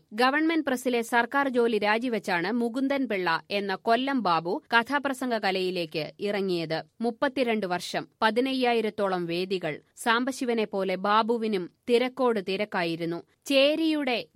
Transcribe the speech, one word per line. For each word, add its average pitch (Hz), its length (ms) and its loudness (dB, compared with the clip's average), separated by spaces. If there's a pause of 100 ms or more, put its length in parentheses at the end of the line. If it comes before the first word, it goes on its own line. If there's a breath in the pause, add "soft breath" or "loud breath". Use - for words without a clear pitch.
(140)
ഗവൺമെന്റ് 294 520 2
പ്രസിലെ 247 360 0
സർക്കാർ 240 480 2
ജോലി 233 280 2
രാജിവെച്ചാണ് 208 720 0
മുകുന്ദൻ 254 560 0
പിള്ള 180 340 0 (100)
എന്ന 196 240 -2
കൊല്ലം 247 460 0
ബാബു 175 480 0
കഥാപ്രസംഗ 254 640 0
കലയിലേക്ക് 185 840 -2
ഇറങ്ങിയത്. 185 640 -2 (180)
മുപ്പത്തിരണ്ട് 233 640 0
വർഷം, 175 420 -4 (120)
പതിനയ്യായിരത്തോളം 220 1080 0
വേദികൾ. 175 480 -4 (220)
സാംബശിവനെ 240 720 0
പോലെ 190 300 -2
ബാബുവിനും 214 760 0 (140)
തിരക്കോട് 247 580 2
തിരക്കായിരുന്നു. 170 800 -2 (260)
ചേരിയുടെ 285 800 2 (100)